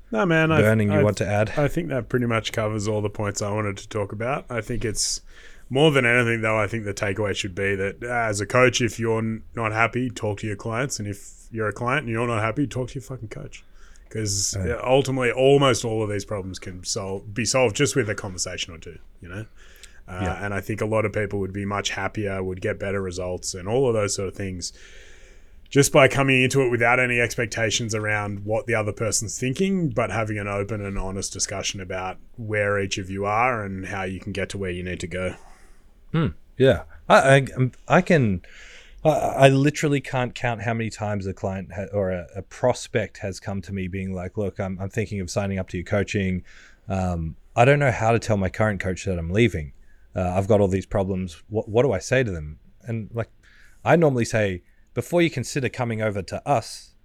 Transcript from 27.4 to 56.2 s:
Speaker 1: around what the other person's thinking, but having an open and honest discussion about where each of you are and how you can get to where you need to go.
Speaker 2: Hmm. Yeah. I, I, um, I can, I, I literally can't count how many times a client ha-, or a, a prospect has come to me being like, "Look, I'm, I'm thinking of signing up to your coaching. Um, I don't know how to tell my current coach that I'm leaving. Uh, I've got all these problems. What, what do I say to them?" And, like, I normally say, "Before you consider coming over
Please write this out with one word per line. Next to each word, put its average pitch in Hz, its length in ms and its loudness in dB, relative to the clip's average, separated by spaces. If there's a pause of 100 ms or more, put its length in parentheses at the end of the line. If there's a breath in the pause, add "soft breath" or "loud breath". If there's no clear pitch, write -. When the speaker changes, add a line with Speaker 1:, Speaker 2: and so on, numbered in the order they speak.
Speaker 1:
around 104 500 -4
what 107 220 -2
the 113 80 0
other 107 160 0
person's 104 480 -4
thinking, 175 500 0
but 110 220 -2
having 107 260 -2
an 101 100 -4
open 101 320 -2
and 98 180 -6
honest 95 360 -4
discussion 98 480 -6
about 92 360 -8 (200)
where 104 420 0
each 98 200 -2
of 92 100 -8
you 98 160 -4
are 110 380 2
and 95 240 -8
how 95 160 -6
you 92 160 -6
can 101 120 -8
get 92 180 -4
to - 100 -8
where 95 100 -4
you 90 140 -6
need 90 160 -6
to 92 80 -6
go. 90 280 -4 (760 soft breath)
Speaker 2:
Hmm. 156 160 2 (300)
Yeah. 127 260 4 (260 soft breath)
I, 190 80 8
I, 135 300 8 (100)
um, 127 140 2 (160)
I 160 140 6
can, 123 420 4 (600 loud breath)
I, 156 60 4
I 139 400 6
literally 143 500 4
can't 127 340 -2
count 113 280 -4
how 113 120 0
many 113 160 -2
times 104 380 -4
a 95 60 -2
client 95 400 -6
ha-, 98 180 -6
or 98 200 0
a, 87 160 -4 (100)
a 95 60 -6
prospect - 720 -2
has 95 220 -8
come 98 240 -6
to 101 100 -10
me 92 140 -4
being 95 260 -6
like, 92 240 -8
"Look, 101 220 -4
I'm, 95 200 -4
I'm 95 100 -6
thinking 104 300 -4
of 90 100 -6
signing 98 300 -2
up 92 100 -6
to 92 80 -6
your 85 60 -4
coaching. 95 600 0 (440 loud breath)
Um, 90 480 -2 (200)
I 120 100 6
don't 143 140 6
know 139 120 4
how 110 200 2
to 117 80 4
tell 104 180 2
my 95 120 2
current 107 300 0
coach 95 260 -4
that 95 140 0
I'm 82 120 -4
leaving. 95 420 2 (420)
Uh, 90 200 0
I've 95 120 2
got 104 140 6
all 98 80 6
these 92 160 2
problems. 92 640 -2
What, 107 180 -2
what 113 160 4
do 139 80 4
I 113 80 0
say 131 240 2
to 107 80 0
them?" 76 280 -8 (240)
And, 113 300 -6
like, 113 160 -6 (540 soft breath)
I 135 140 6
normally 127 280 4
say, 101 380 0 (300)
"Before 170 280 0
you 165 80 4
consider 127 380 -4
coming 117 340 -2
over 104 200 0